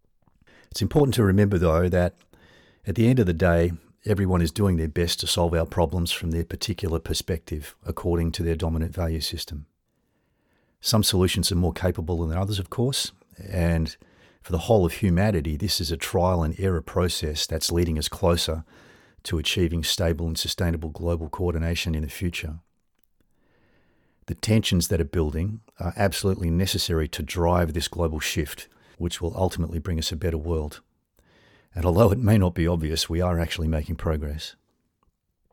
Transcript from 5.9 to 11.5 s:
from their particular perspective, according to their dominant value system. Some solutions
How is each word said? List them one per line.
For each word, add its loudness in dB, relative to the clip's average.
from -4
their -2
particular -4
perspective, -6
according -2
to -4
their 0
dominant -2
value -2
system. -8
Some 2
solutions 2